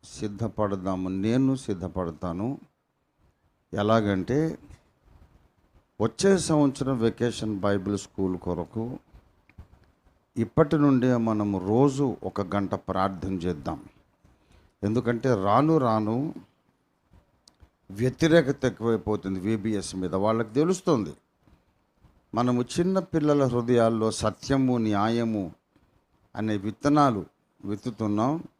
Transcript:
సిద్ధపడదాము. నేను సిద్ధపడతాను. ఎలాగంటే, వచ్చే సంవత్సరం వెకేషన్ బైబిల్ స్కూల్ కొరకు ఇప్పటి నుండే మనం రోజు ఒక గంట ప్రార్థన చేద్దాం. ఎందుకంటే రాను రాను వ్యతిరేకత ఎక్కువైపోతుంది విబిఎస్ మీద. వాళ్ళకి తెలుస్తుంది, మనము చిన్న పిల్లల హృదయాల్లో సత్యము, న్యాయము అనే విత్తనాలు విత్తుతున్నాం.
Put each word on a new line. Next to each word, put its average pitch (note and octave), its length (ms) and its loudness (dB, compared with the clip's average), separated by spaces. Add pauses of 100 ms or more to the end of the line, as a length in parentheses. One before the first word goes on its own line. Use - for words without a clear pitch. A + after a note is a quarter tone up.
సిద్ధపడదాము. G2 1040 -4
నేను A#2 460 0
సిద్ధపడతాను. F2+ 1040 -6 (1120)
ఎలాగంటే, G#2+ 840 0 (1400)
వచ్చే F#3+ 360 2
సంవత్సరం C#3 640 2
వెకేషన్ A2 600 -2
బైబిల్ G2+ 380 0
స్కూల్ F#2 400 -4
కొరకు F2 600 -6 (1400)
ఇప్పటి D3+ 400 2
నుండే B2+ 400 4
మనం G#2 500 0
రోజు C3 560 2
ఒక F#2+ 180 -6
గంట G2 340 -2
ప్రార్థన F#2+ 580 -4
చేద్దాం. E2 500 -6 (1000)
ఎందుకంటే A2+ 520 0
రాను A#2 420 4
రాను A#2 560 0 (1600)
వ్యతిరేకత B2+ 720 2
ఎక్కువైపోతుంది G#2+ 720 -2
విబిఎస్ G#2 560 -2
మీద. F#2 200 -4
వాళ్ళకి A2 380 0
తెలుస్తుంది, D3 600 0 (1200)
మనము B2 260 2
చిన్న F3+ 380 0
పిల్లల D3+ 460 2
హృదయాల్లో A#2 680 2
సత్యము, B2+ 680 0
న్యాయము A2 720 0 (840)
అనే G#2+ 220 -2
విత్తనాలు A2+ 680 2 (400)
విత్తుతున్నాం. G#2+ 800 -2 (160)